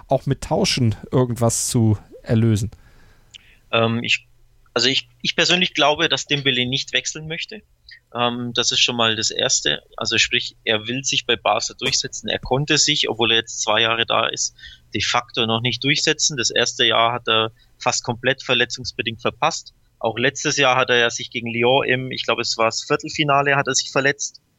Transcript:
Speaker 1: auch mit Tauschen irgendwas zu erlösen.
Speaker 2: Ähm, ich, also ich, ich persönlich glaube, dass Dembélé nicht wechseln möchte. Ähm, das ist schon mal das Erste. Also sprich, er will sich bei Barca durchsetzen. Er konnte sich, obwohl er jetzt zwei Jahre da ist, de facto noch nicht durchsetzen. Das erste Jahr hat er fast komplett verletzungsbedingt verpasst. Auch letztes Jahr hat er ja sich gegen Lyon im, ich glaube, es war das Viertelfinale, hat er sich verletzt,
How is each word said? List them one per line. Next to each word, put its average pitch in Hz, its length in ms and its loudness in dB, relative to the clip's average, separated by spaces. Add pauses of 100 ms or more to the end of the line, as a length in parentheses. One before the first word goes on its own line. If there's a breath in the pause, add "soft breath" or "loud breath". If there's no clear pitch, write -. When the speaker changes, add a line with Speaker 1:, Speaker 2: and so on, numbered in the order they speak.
Speaker 1:
auch - 180 0
mit 135 160 -2
Tauschen 151 540 0 (180)
irgendwas 120 560 2
zu 110 300 4 (240)
erlösen. 110 480 2 (1000 soft breath)
Speaker 2:
Ähm, 117 320 2
ich, - 240 -2 (460)
also 123 160 2
ich, - 220 -2 (100)
ich - 160 -4
persönlich 175 380 2
glaube, 151 340 2
dass 139 180 -2
Dembélé 135 400 2
nicht 131 280 -4
wechseln 156 340 -4
möchte. 208 320 -10 (540 loud breath)
Ähm, 120 400 -2
das 120 160 0
ist 127 100 0
schon 123 160 0
mal 113 200 2
das 107 140 -2
Erste. - 520 0 (140)
Also 113 200 -4
sprich, - 480 0
er 107 220 -2
will 127 160 -6
sich 135 240 -4
bei 120 80 2
Barca 107 420 -2
durchsetzen. - 520 -6
Er - 100 -2
konnte 143 400 0
sich, 147 320 2
obwohl 113 220 0
er 113 60 4
jetzt - 240 -6
zwei 110 200 2
Jahre 113 240 0
da 110 220 0
ist, - 260 -6 (400 loud breath)
de 101 80 -4
facto - 440 -2
noch 113 140 0
nicht 120 220 -2
durchsetzen. 143 540 0
Das 117 140 -2
erste - 340 0
Jahr 117 280 2
hat 123 140 -8
er 113 240 2 (280 soft breath)
fast - 260 -2
komplett 123 400 -4
verletzungsbedingt 120 760 -4
verpasst. - 540 -4 (240)
Auch 113 200 -4
letztes 135 380 -2
Jahr 131 200 4
hat 127 120 2
er 120 100 4
ja 117 120 4
sich - 200 -10
gegen 117 200 -8
Lyon 120 340 2
im, 127 280 0
ich - 120 -6
glaube, 117 180 0
es - 140 -4
war 113 100 2
das - 180 -2
Viertelfinale, 143 720 0
hat 139 100 2
er 135 80 0
sich - 160 -2
verletzt, - 500 -2 (180)